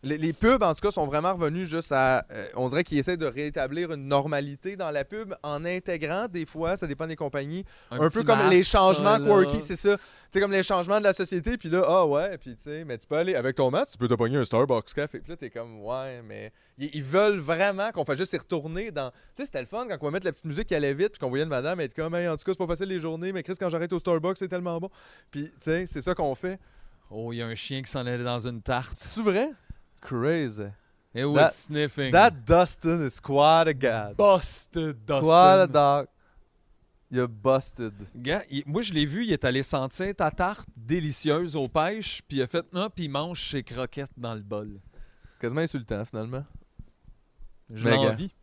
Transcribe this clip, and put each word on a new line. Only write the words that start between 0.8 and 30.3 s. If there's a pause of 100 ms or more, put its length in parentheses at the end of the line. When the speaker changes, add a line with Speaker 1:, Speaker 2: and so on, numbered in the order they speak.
Speaker 1:
sont
vraiment
revenus
juste
à,
euh, (100)
on
dirait
qu'ils
essaient
de
rétablir
une
normalité
dans
la
pub (100)
en
intégrant,
des
fois,
ça
dépend
des
compagnies, (260)
Speaker 2:
Un
Speaker 1:
un
Speaker 2:
petit
Speaker 1:
peu
comme
les
Speaker 2:
masque,
Speaker 1:
changements
Speaker 2:
ça,
là.
Speaker 1:
quirky,
c'est
ça.
Tu (280)
sais,
comme
les
changements
de
la
société,
puis
là,
ah
ouais,
puis
tu
sais,
mais
tu
peux
aller,
avec
ton
masque,
tu
peux
te
pogner
un
Starbucks
café.
Puis
là,
t'es
comme,
ouais,
mais (240)
ils,
ils
veulent
vraiment
qu'on
fasse
juste
y
retourner
dans,
tu (180)
sais,
c'était
le
fun
quand
on
va
mettre
la
petite
musique
qui
allait
vite,
puis
qu'on
voyait
une
madame
être
comme,
hey,
en
tout
cas,
c'est
pas
facile
les
journées,
mais
Chris,
quand
j'arrête
au
Starbucks,
c'est
tellement
bon. (400)
Puis,
tu
sais,
c'est
ça
qu'on
fait. (540)
Speaker 2:
Oh,
il
y
a
un
chien
qui
s'en
allait
dans
une
tarte.
Speaker 1:
C'est
vrai ? (500)
Crazy. (540)